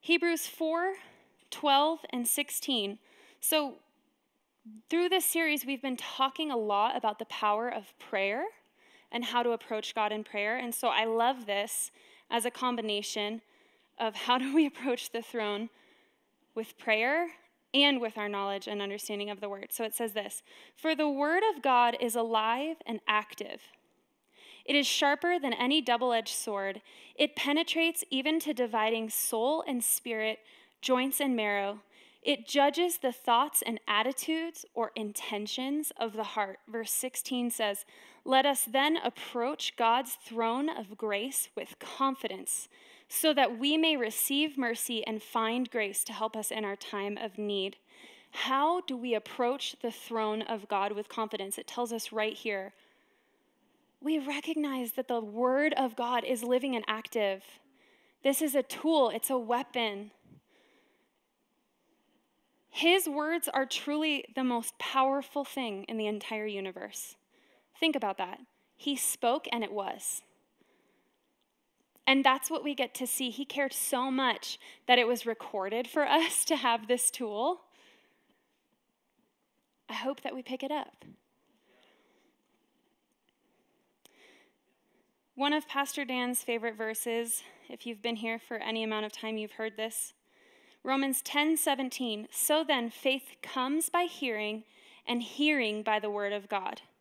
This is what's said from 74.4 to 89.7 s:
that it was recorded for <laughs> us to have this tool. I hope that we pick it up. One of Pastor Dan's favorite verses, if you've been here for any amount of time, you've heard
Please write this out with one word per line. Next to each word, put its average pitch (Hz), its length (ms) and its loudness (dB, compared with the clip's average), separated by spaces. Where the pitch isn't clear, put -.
that 240 120 8
it 240 80 6
was 233 200 0
recorded 220 600 -4
for 302 160 0
<laughs> 285 60 2
us 330 380 2
to 320 100 2
have 233 320 0
this 247 220 2
tool. 240 500 -2
I 220 60 -10
hope 254 280 -4
that - 120 -6
we 254 80 -8
pick 254 200 -8
it 269 80 -6
up. - 340 -6
One 285 180 2
of 302 160 0
Pastor 277 360 -2
Dan's 247 380 -2
favorite 226 340 -2
verses, 226 640 -4
if 247 180 -14
you've 220 160 -10
been 233 140 -2
here 226 220 -4
for 226 180 -8
any 220 260 -4
amount 214 240 -2
of 214 60 -10
time, 220 240 -6
you've 214 160 -8
heard 220 240 -8